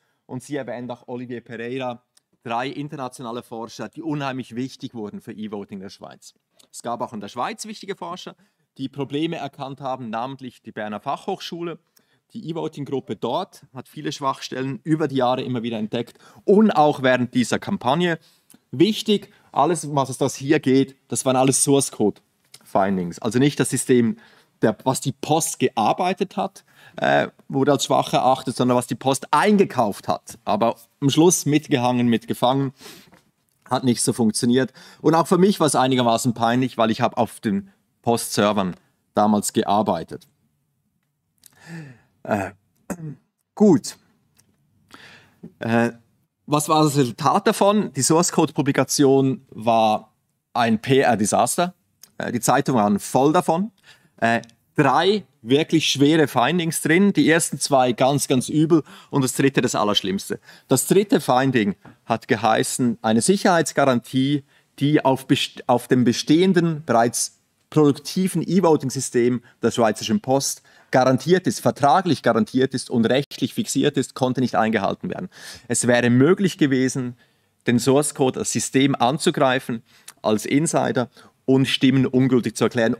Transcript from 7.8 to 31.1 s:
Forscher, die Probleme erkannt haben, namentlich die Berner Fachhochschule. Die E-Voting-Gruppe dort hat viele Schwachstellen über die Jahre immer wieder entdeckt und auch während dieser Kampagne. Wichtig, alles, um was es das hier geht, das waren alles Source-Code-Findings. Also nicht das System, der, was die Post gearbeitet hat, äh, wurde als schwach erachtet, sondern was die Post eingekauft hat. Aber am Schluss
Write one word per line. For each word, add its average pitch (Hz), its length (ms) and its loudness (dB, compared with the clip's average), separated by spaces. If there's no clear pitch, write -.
Forscher, 180 400 -16
die 135 100 -10
Probleme 143 480 -6
erkannt 139 460 -12
haben, 127 280 -8
namentlich 127 520 -10
die 110 100 -20
Berner 107 300 -8
Fachhochschule. 170 800 -8
Die 120 160 -14
E-Voting-Gruppe 143 640 -8
dort 143 580 -6
hat 127 160 -18
viele 151 220 -10
Schwachstellen 135 720 -8
über 156 240 -2
die 131 80 -6
Jahre 127 260 0
immer 123 220 -6
wieder 113 140 -6
entdeckt 107 420 -6
und 208 260 6
auch 151 300 2
während 127 320 2
dieser 117 260 0
Kampagne. 156 600 -2
Wichtig, 202 640 0
alles, 156 320 0
um 147 120 -6
was 131 140 0
es 131 80 -10
das 139 180 -2
hier 147 240 0
geht, 135 360 2
das - 180 -6
waren 131 100 2
alles 131 280 2
Source-Code-Findings. 101 1600 -2
Also 120 200 -2
nicht 143 200 2
das 135 120 0
System, 120 480 0
der, 110 220 0
was 131 180 -2
die 139 100 -4
Post - 480 -4
gearbeitet 185 760 -2
hat, - 300 -8
äh, 143 320 0
wurde 135 240 0
als 135 140 2
schwach 139 260 0
erachtet, 131 440 0
sondern 127 200 2
was 123 120 -2
die 127 80 -6
Post - 360 -4
eingekauft 151 760 2
hat. - 380 -8
Aber 107 300 0
am 139 100 2
Schluss 165 360 4